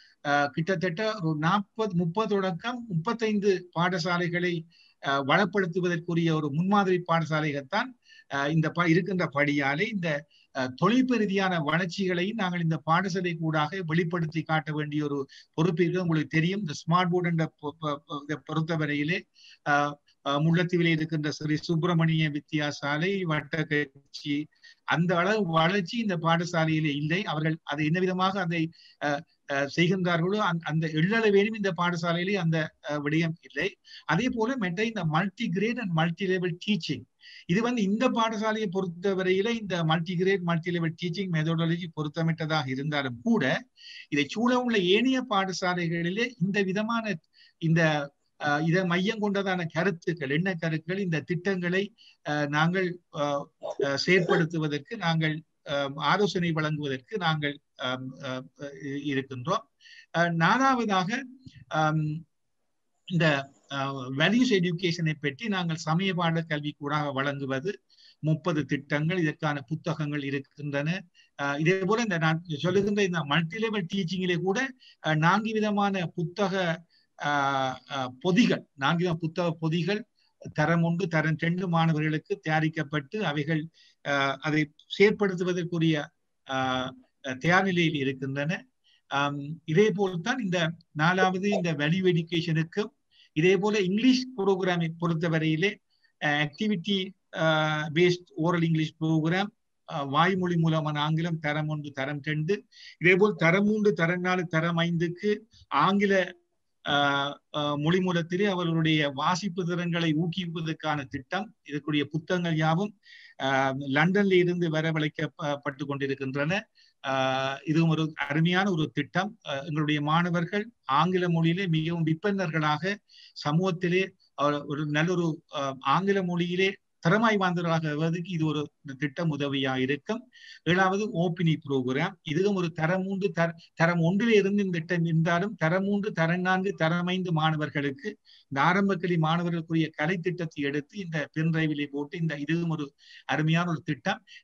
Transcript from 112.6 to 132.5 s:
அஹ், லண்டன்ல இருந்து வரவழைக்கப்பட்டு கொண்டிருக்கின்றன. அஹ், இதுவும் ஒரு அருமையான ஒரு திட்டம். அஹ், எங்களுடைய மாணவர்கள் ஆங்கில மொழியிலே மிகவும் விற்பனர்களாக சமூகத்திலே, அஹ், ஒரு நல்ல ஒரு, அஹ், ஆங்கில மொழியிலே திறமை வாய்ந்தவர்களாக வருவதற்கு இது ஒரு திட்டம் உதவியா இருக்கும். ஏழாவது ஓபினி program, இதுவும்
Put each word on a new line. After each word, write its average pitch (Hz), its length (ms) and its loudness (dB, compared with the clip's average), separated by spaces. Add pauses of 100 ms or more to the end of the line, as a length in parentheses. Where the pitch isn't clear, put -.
அஹ், 135 380 2 (140)
லண்டன்ல 185 420 4
இருந்து 175 380 4
வரவழைக்கப்பட்டு 151 1160 -2
கொண்டிருக்கின்றன. 135 680 -2 (520)
அஹ், 135 600 0
இதுவும் 165 240 4
ஒரு 156 160 2 (160)
அருமையான 165 500 2
ஒரு 156 220 0
திட்டம். 175 380 -4 (140)
அஹ், 139 200 -6
எங்களுடைய 151 360 0
மாணவர்கள் 175 640 0 (280)
ஆங்கில 175 360 2
மொழியிலே 170 400 2
மிகவும் 160 380 0
விற்பனர்களாக 160 880 0 (420)
சமூகத்திலே, 180 680 0 (340)
அஹ், 147 280 0
ஒரு 147 220 -4
நல்ல 151 240 0
ஒரு, 170 140 0 (280)
அஹ், 139 220 -6 (120)
ஆங்கில 196 340 2
மொழியிலே 180 480 0 (320)
திறமை 214 340 4
வாய்ந்தவர்களாக 175 480 0
வருவதற்கு 165 460 -2
இது 160 160 -2
ஒரு 151 140 0 (340)
திட்டம் 151 360 -2
உதவியா 139 480 -2
இருக்கும். 147 420 -2 (440)
ஏழாவது 185 480 2
ஓபினி 170 440 2
program, 135 640 -2
இதுவும் 185 320 0